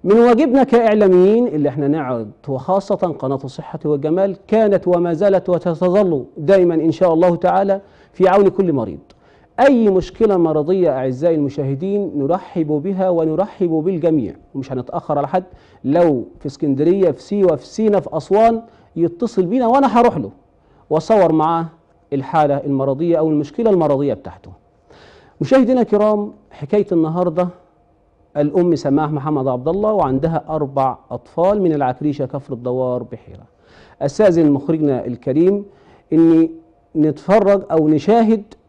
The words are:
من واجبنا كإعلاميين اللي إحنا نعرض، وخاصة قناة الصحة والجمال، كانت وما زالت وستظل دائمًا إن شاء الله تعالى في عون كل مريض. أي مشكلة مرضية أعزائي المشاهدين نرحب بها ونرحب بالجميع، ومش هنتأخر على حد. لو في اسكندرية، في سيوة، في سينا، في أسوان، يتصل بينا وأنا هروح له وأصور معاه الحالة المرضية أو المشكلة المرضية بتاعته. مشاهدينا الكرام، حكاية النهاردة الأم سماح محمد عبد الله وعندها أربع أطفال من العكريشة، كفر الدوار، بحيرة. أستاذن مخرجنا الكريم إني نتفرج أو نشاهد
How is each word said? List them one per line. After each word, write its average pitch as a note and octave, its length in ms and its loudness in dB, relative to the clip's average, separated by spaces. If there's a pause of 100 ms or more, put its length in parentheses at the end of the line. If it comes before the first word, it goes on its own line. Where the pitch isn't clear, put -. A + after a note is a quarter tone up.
من F#3+ 120 4
واجبنا A#3+ 480 4
كإعلاميين G#3+ 840 4
اللي D3+ 220 -2
إحنا C#3 180 -4
نعرض، B2+ 440 -4 (160)
وخاصة F#3 480 -2
قناة C3+ 480 -4
الصحة - 420 -14
والجمال، D#3 520 -2 (100)
كانت G#3+ 400 2
وما F3 260 0
زالت F#3+ 360 0
وستظل F3 760 -2 (120)
دائمًا F3 380 2
إن D#3+ 160 0
شاء E3+ 220 0
الله F3 220 2
تعالى F#3+ 460 0 (320)
في F#3 140 2
عون G3 200 4
كل F#3 260 0
مريض. G2+ 260 -4 (600)
أي A#3+ 300 4
مشكلة F#3+ 480 0
مرضية D#3+ 600 0
أعزائي C3 380 -2
المشاهدين D3+ 800 -4
نرحب D#3 520 -4
بها F3+ 420 -2
ونرحب E3+ 600 -2
بالجميع، D#3+ 680 -2 (200)
ومش C3+ 160 -10
هنتأخر C#3 460 -6
على C#3 100 -4
حد. F#3 160 -2 (400)
لو D3 420 2 (140)
في - 60 -20
اسكندرية، D#3 640 0
في - 100 -10
سيوة، F#3+ 340 0
في - 120 -14
سينا، G#3 320 0
في - 180 -8
أسوان، A3+ 440 0 (340)
يتصل F3 500 -2
بينا A#3 220 -2
وأنا A#3+ 320 2
هروح G#3+ 180 2
له G2+ 140 -8 (580)
وأصور E3 440 2
معاه E3 320 0 (480)
الحالة C#3+ 440 0
المرضية C#3 600 -2
أو D#3 120 0
المشكلة D3+ 400 -2
المرضية D3 440 0
بتاعته. - 380 -16 (880)
مشاهدينا B3+ 400 2
الكرام، G#3 520 0 (180)
حكاية G3+ 400 -4
النهاردة E3+ 560 -2 (880)
الأم E3 380 0
سماح D3 360 -2
محمد C#3+ 360 -4
عبد B2+ 200 -4
الله G#3 260 -2
وعندها D#3 560 -2
أربع C3+ 480 -4 (140)
أطفال F#3 500 -2
من E3 120 0
العكريشة، C#3 520 -4
كفر C#3 280 -10
الدوار، B2 500 -4
بحيرة. - 400 -18 (580)
أستاذن E3 500 2
مخرجنا C#3+ 540 -2
الكريم E3+ 600 -2 (480)
إني E3 380 4 (440)
نتفرج F#3+ 760 2
أو D3+ 160 2
نشاهد G#3 560 2 (260)